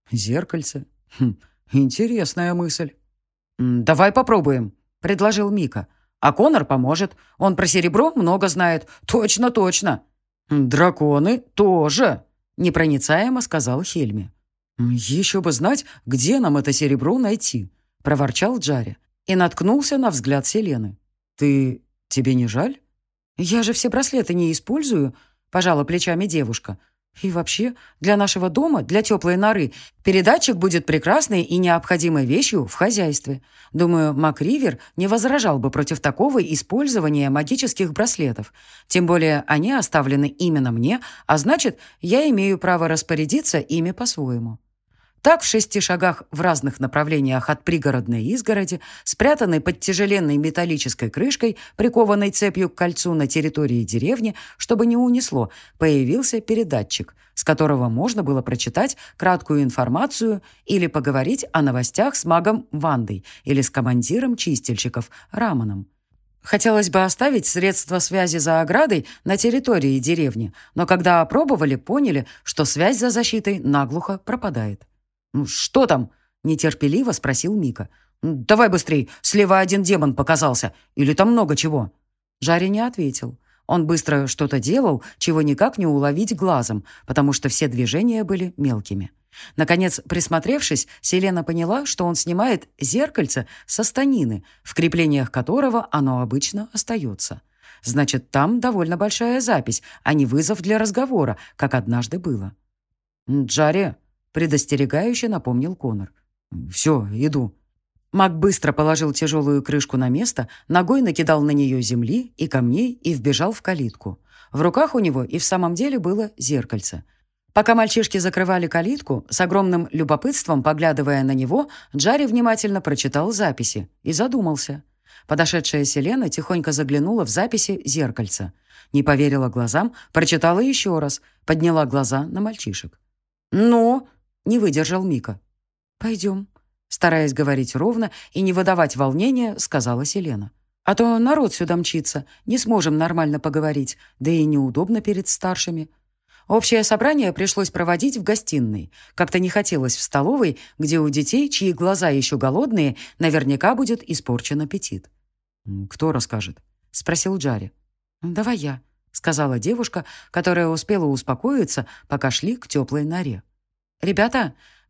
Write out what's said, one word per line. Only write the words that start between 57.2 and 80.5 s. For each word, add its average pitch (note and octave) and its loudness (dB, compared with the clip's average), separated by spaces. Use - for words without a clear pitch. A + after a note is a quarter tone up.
с - -8
которого C#3+ 2
можно F#3 -2
было C3+ 0
прочитать E3+ -2
краткую F3 0
информацию F3+ -2
или F3+ 0
поговорить C#3 -2
о D#3+ 2
новостях C3+ 0
с - -6
магом E3+ 0
Вандой A2+ -2
или C#3 2
с C3 -2
командиром B2+ 0
чистильщиков A#2+ -4
Раманом. A2+ -2
Хотелось G#3 2
бы F#3+ 4
оставить B3 0
средства F#3 0
связи F3 0
за D#3+ 2
оградой G#3 2
на G3 0
территории G3+ 2
деревни, B2 -2
но E3+ 0
когда F3 4
опробовали, E3 2
поняли, G3 -2
что - -4
связь F#3+ 2
за B3 0
защитой G#3 -2
наглухо C#3+ -2
пропадает. A#2 -6
"Ну, C#3+ -2
что - 0
там?" — B2+ 0
нетерпеливо D#3 0
спросил E3 -4
Мика. C3 -2
"Давай E3 4
быстрей, D#3+ 0
слева G3 4
один F#3+ 2
демон E3 2
показался, C#3+ 0